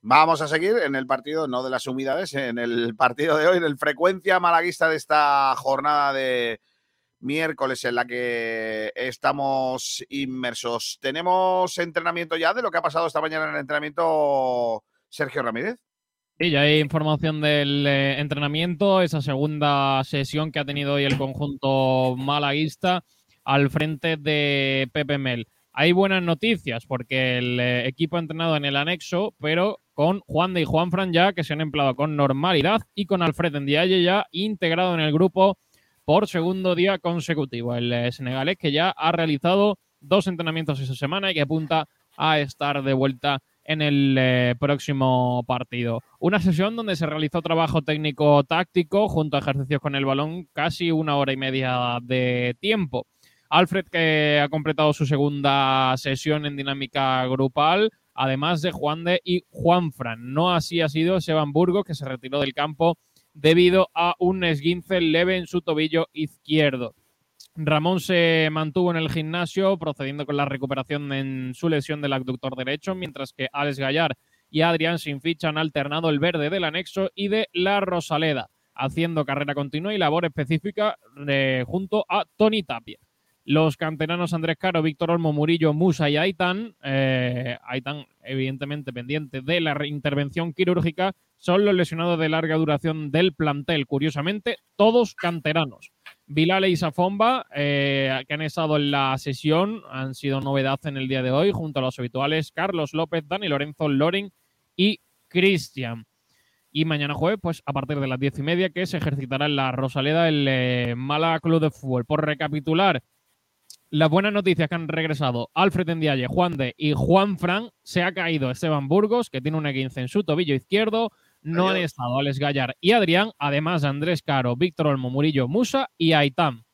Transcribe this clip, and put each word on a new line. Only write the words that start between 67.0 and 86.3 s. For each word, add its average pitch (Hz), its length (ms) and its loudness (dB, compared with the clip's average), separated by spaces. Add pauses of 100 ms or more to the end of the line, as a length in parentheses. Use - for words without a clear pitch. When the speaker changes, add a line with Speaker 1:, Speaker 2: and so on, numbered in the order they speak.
Speaker 2:
Ramón 156 440 2
se 165 500 2
mantuvo 156 400 0
en 170 60 0
el 160 140 -2
gimnasio, 175 680 -2
procediendo 143 480 -6
con 147 100 -2
la 143 80 2
recuperación 139 680 -4
en 131 420 -6
su 170 140 -4
lesión 151 320 -2
del 143 120 -2
abductor 131 440 -4
derecho, 147 400 -4
mientras 170 360 -10
que 131 200 -6
Alex 143 260 -2
Gallar 139 380 0 (340)
y 156 120 0
Adrián 165 360 2
Sinfich 156 460 -4
han 156 140 -2
alternado 156 520 -2
el 147 80 2
verde 160 320 0
del 185 140 -2
anexo 185 500 -4
y 196 140 -4
de 214 240 0
la 190 280 0
Rosaleda, 160 720 -2 (240)
haciendo 156 500 -2
carrera 143 300 -4
continua 151 400 -4
y 202 40 -2
labor 165 260 2
específica, 165 720 -2 (320)
eh, 135 380 2
junto 190 420 -2
a 196 160 0 (120)
Tony 214 280 4
Tapia. - 340 -10 (460)
Los 151 320 4
canteranos 160 560 -4
Andrés 160 260 -2
Caro, 175 240 0
Víctor 160 280 -2
Olmo, 165 220 2
Murillo, 156 420 2
Musa 160 340 2
y 143 80 0
Aitán, 185 640 -2